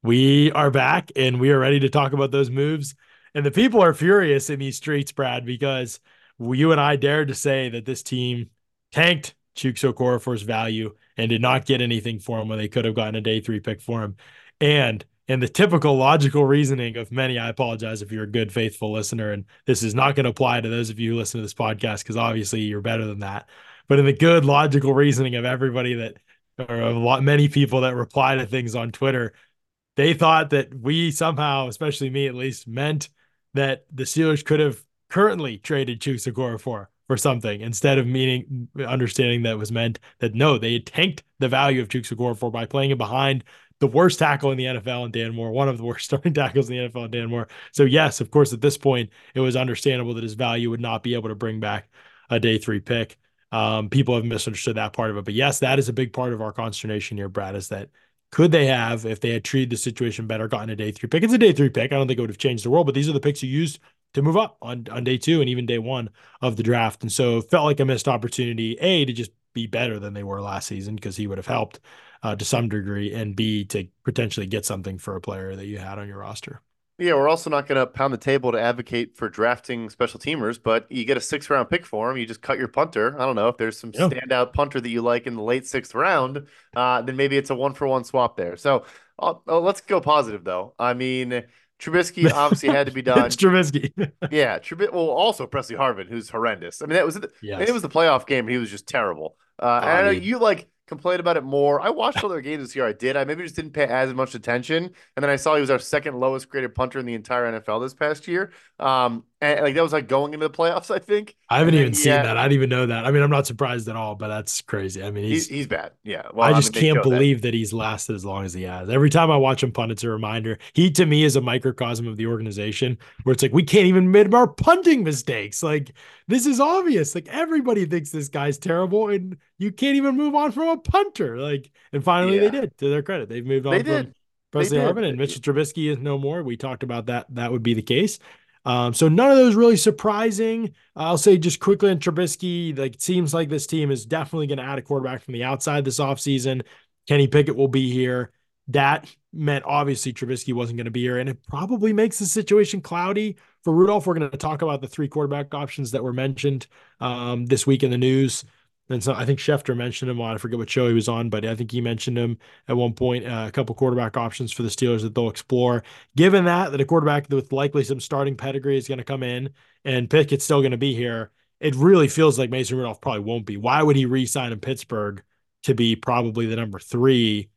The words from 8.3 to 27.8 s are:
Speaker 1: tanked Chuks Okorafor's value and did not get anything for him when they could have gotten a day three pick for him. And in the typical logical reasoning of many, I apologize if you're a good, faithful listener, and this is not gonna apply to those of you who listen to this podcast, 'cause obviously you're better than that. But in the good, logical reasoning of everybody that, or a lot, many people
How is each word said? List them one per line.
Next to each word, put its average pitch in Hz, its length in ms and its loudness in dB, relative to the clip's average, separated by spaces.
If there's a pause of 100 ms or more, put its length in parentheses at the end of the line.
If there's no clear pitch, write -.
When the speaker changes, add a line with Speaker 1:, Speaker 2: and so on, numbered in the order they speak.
Speaker 1:
tanked 165 420 2 (200)
Chuks 131 300 -4
Okorafor's 123 580 -2
value 110 520 -4 (240)
and 113 100 0
did 117 140 2
not 127 240 2
get 131 160 2
anything 117 360 -2
for 113 220 -6
him 110 80 -6
when 110 100 -6
they 107 100 -6
could 113 180 -2
have 113 80 -2
gotten 110 220 -4
a 110 40 -4
day 110 200 -2
three 104 200 -4
pick 110 220 -8
for 117 200 -6
him. 104 140 -8 (420)
And 139 460 2 (240)
in 131 120 0
the 123 80 0
typical 156 480 4
logical 143 480 4
reasoning 135 520 2
of 117 140 -8
many, 127 260 -2
I 117 120 -4
apologize 113 520 -4
if 101 120 -12
you're 107 120 -6
a 101 40 -10
good, 107 240 -2
faithful 110 400 -4
listener, 107 400 -4
and 101 120 -8 (200)
this 120 180 2
is 113 100 -2
not 131 220 2
gonna 131 140 2
apply 120 320 0
to 113 80 -6
those 113 200 -4
of 110 120 -10
you 113 100 -2
who 117 60 -2
listen 113 240 -6
to - 20 -8
this 104 100 -10
podcast, 110 520 -4
'cause 107 120 -8
obviously 113 440 -2
you're 104 200 -4
better 113 260 -4
than 101 140 -8
that. 101 280 -10 (400)
But 139 100 6
in 139 80 6
the 139 60 6
good, 165 320 6
logical 139 500 4
reasoning 131 400 2
of 120 100 -4
everybody 123 500 -2
that, 113 240 -8 (400)
or 120 220 -6
a 117 120 0
lot, 120 320 2
many 147 240 6
people 135 320 2